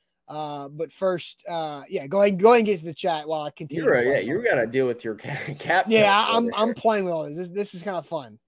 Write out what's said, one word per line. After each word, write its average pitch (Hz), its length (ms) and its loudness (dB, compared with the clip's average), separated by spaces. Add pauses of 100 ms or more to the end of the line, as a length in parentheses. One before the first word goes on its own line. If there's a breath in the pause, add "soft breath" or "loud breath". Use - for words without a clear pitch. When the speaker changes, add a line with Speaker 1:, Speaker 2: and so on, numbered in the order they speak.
(280)
Speaker 1:
Uh, 147 420 -10
but 151 240 -8
first, 185 560 -4
uh, 156 400 -6
yeah, 160 180 -6
go 185 140 2
ahead, 202 180 4
go 214 120 8
ahead 240 80 8
and 220 60 2
get 202 140 0
to 156 60 -14
the 165 80 -10
chat 156 340 -4
while 156 140 -4
I 147 80 -6
continue 160 340 -8
Speaker 2:
You're 220 120 4
Speaker 1:
to 127 40 4
Speaker 2:
a, 117 40 4
Speaker 1:
play 131 100 2
Speaker 2:
yeah, 131 60 2
you 120 180 -2
Speaker 1:
money. 233 120 0
Speaker 2:
gotta 127 180 2
deal 127 200 2
with 120 160 -4
your 110 120 -4
<laughs> - 20 -14
ca-, - 420 -10
cap 180 300 2
Speaker 1:
Yeah, 208 300 6
I'm, 226 300 2
Speaker 2:
calculator. 220 80 -6
Speaker 1:
I'm 220 160 0
playing 214 320 0
with 175 80 -2
all 160 100 -4
this. 147 120 -10
This, 180 140 -8
this 196 240 -6
is 175 100 -12
kinda 185 200 -6
fun. 123 440 -10